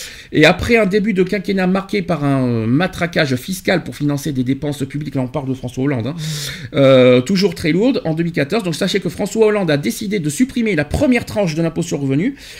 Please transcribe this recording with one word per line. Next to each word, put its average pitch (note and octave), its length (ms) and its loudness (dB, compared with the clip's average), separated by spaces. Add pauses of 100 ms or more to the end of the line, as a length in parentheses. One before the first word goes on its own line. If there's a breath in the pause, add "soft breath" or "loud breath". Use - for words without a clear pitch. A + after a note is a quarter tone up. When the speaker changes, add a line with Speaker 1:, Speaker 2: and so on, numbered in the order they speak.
(320 loud breath)
Speaker 1:
Et D3+ 140 6
après G3+ 320 4
un G#3 100 4
début G#3 260 0
de F#3 80 2
quinquennat F#3+ 460 0
marqué F#3+ 340 0
par E3 220 -2
un, C3+ 240 2
euh, A#2 180 0
matraquage E3 680 0
fiscal F#3 480 -2
pour B2 120 -12
financer C#3+ 360 -2
des B2+ 120 -2
dépenses C3+ 440 -4
publiques, D3 260 -8
là C3+ 80 -2
on B2 60 -2
parle C3 200 -6
de C3 60 -2
François B2 300 -6
Hollande, B2+ 240 -2
hein, D#3 100 -6
Speaker 2:
Mmh. - 580 -10
Speaker 1:
euh, B2+ 460 8
toujours F#3 320 0
très D#3+ 200 -2
lourdes, A3+ 320 2
en D#3 100 -2
deux E3 80 0
mille E3+ 100 -4
quatorze. F3+ 300 -2
Donc E3+ 100 -4
sachez G3 260 -2
que F3 100 -4
François A3 360 0
Hollande G#3 240 2
a D3 80 4
décidé G#3 420 -4
de D3+ 120 -2
supprimer A#3 440 0
la D3 100 0
première B3 400 2
tranche G3 280 -2
de D#3+ 80 -2
l'impôt E3 220 -2
sur E3 140 -4
le C#3+ 60 -6
revenu, C#3 320 0 (240 loud breath)